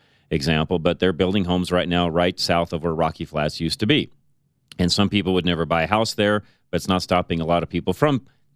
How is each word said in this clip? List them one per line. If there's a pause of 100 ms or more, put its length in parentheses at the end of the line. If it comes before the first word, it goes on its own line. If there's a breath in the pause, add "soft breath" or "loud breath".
(300 soft breath)
example,
but
they're
building
homes
right
now
right
south
of
where
Rocky
Flats
used
to
be. (680)
And
some
people
would
never
buy
a
house
there, (280 soft breath)
but
it's
not
stopping
a
lot
of
people
from (300 soft breath)